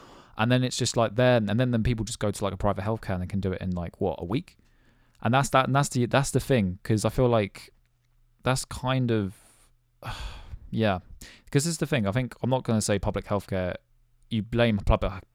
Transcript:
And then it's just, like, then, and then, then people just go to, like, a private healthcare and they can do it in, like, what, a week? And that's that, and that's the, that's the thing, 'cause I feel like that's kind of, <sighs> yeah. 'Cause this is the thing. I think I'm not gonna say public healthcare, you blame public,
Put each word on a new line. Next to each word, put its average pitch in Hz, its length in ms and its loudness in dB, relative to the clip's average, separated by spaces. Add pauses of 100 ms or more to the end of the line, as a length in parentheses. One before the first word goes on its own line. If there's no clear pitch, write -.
(380)
And 117 140 2
then 127 100 4
it's 127 140 -4
just, - 200 -2
like, 107 200 2
then, 123 340 4
and 107 80 2
then, 127 140 2
then 113 100 2
people 113 220 0
just - 160 -8
go 107 100 0
to, 101 140 -4
like, 95 100 -2
a - 20 -6
private 101 280 -2
healthcare 107 300 -2
and 90 80 -2
they 92 40 -4
can 98 140 -2
do 95 120 0
it - 80 -6
in, 92 120 -2
like, 87 280 -6
what, 90 200 0
a - 40 -6
week? 107 320 -8 (640)
And 120 120 2
that's 139 160 2
that, 131 160 4
and 127 80 0
that's 139 140 4
the, 120 180 0
that's 131 240 2
the 131 100 2
thing, 101 440 2
'cause 110 200 2
I 120 40 0
feel 127 200 2
like 110 440 0 (720)
that's 127 220 -2
kind 127 460 -2
of, 104 240 0 (680)
<sighs> - 680 -12
yeah. 104 300 0 (500)
'Cause 143 140 2
this 170 80 -2
is 160 60 -8
the 160 80 -2
thing. 120 200 0
I 98 60 0
think 123 300 -4
I'm 120 80 0
not 127 140 0
gonna 110 180 2
say 104 160 0
public 98 280 -4
healthcare, 95 480 -4 (560)
you 110 120 -2
blame 117 360 2
public, 101 340 2 (220)